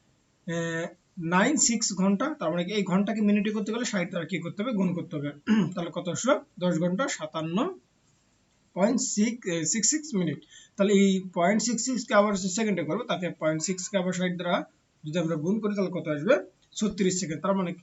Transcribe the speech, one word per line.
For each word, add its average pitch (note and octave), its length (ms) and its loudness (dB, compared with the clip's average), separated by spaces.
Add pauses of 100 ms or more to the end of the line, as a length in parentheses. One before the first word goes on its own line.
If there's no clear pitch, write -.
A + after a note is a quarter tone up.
(480)
এ, E3 400 -4 (300)
নাইন F#3 400 2
সিক্স A3 360 0
ঘন্টা। G3 460 2
তার E3 120 -2
মানে F3 120 0
কি F#3 80 -6
এই G#3 120 0
ঘন্টাকে G3+ 380 0
মিনিটে G#3 300 4
করতে G#3+ 200 -2
গেলে A#3+ 140 -2
ষাট F3 240 -2
দ্বারা E3+ 160 -4
কি E3 140 -4
করতে E3+ 240 -6
হবে? C4 80 -2
গুণ F#3 220 2
করতে E3 220 -6
হবে। C#3+ 160 -4 (160)
<clears throat> G#3+ 280 4
তাহলে E3 180 -4
কত F3 160 -6
আসলো? A#3+ 360 0 (140)
দশ E3+ 200 0
ঘন্টা F#3 280 0
সাতান্ন E3+ 720 -4 (920)
পয়েন্ট G#3+ 280 2
সিক্স, A#3 460 0
এ, E3+ 180 -2
সিক্স G#3+ 240 0
সিক্স D4+ 260 -2
মিনিট। E3+ 240 0 (380)
তাহলে G3+ 160 4
এই G3 300 6 (100)
পয়েন্ট F#3+ 280 4
সিক্স A#3+ 220 -2
সিক্স B3 220 -2
কে A#3+ 80 -2
আবার G#3 200 6
হচ্ছে F#3+ 160 -2
সেকেন্ডে G3+ 340 0
করবো, G3+ 200 -4
তাকে F#3 260 -4 (100)
পয়েন্ট D#3 220 0
সিক্স - 280 -4
কে G3 80 -2
আবার F3+ 160 0
ষাট F3+ 220 -2
দ্বারা F3+ 280 0 (420)
যদি D3+ 140 -2
আমরা E3 160 0
গুণ F#3 240 0
করি G#3 160 -2
তাহলে F#3+ 160 0
কত E3 160 -6
আসবে? D3+ 280 2 (400)
ছত্রিশ G3 440 0
সেকেন্ড। D3 220 -6
তার F#3+ 140 2
মানে F3 260 -2